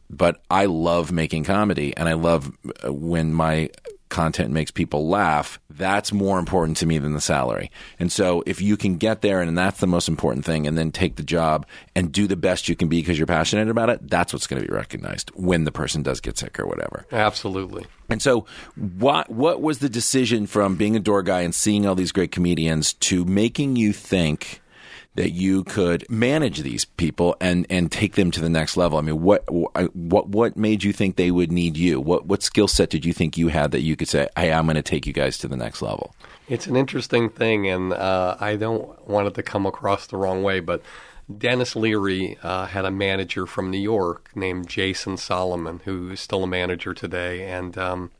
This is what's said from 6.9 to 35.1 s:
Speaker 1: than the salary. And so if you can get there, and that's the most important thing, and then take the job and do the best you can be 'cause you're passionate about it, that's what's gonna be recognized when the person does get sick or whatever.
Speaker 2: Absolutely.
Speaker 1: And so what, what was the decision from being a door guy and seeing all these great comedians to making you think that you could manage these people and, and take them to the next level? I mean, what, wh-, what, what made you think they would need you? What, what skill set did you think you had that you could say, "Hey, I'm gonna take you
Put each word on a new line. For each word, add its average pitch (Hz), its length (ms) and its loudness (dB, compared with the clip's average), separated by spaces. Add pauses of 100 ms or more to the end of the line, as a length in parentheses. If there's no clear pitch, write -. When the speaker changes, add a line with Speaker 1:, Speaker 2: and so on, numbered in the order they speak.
Speaker 1:
than 73 140 -2
the 76 80 -4
salary. 62 500 -2 (260)
And 87 140 -2
so 90 340 2
if 90 160 -4
you 104 140 2
can 95 220 0
get 107 240 -2
there, 98 200 2
and 85 160 0
that's 92 220 0
the 101 80 2
most 87 220 2
important 73 340 0
thing, 78 240 0
and 78 100 0
then 80 140 0
take 87 240 0
the 78 80 -8
job 78 420 0 (300)
and 90 160 0
do 104 160 2
the 95 80 0
best 90 320 0
you 85 80 0
can 85 140 2
be 82 120 2
'cause 80 160 0
you're 78 80 0
passionate 87 440 2
about 113 200 2
it, - 200 -2
that's 87 240 2
what's - 140 -4
gonna 65 160 -4
be 50 40 -6
recognized - 680 -8
when 90 300 2
the 76 80 -2
person 76 320 -4
does 65 160 -2
get - 180 -8
sick - 220 -8
or 50 80 -4
whatever. 50 460 -8
Speaker 2:
Absolutely. 95 720 -2 (240)
Speaker 1:
And 113 120 -2
so 123 240 2 (300)
what, 107 560 0
what 131 300 2
was 147 180 0
the 143 80 2
decision 117 580 2
from 98 300 2
being 107 220 2
a - 20 -2
door 101 240 2
guy 90 160 2
and 85 160 0
seeing 104 320 2
all 95 80 2
these 90 160 0
great 87 220 0
comedians 80 640 2
to 90 280 2
making 120 540 2
you 104 160 4
think 82 640 -2 (580)
that 90 160 0
you 95 340 2
could 87 440 0
manage 120 520 0
these 65 240 -4
people 87 560 0
and, 90 280 2
and 87 220 0
take 98 240 -2
them 90 160 4
to 82 80 -4
the 80 100 0
next 80 280 0
level? 85 200 4
I 76 40 0
mean, 78 200 -2
what, 95 280 6
wh-, 85 440 0
what, 90 360 0
what 104 260 2
made 107 300 2
you 101 80 2
think 95 240 0
they 90 140 4
would 87 200 2
need 85 240 2
you? 80 240 4
What, 78 280 0
what 98 140 0
skill - 280 4
set 87 200 2
did 78 140 -2
you 82 80 2
think 82 260 0
you 82 120 4
had 76 220 2
that 62 100 0
you 78 160 0
could 80 100 -4
say, 71 300 0
"Hey, 82 160 2
I'm 80 140 2
gonna 78 140 2
take 73 240 -4
you 71 60 -4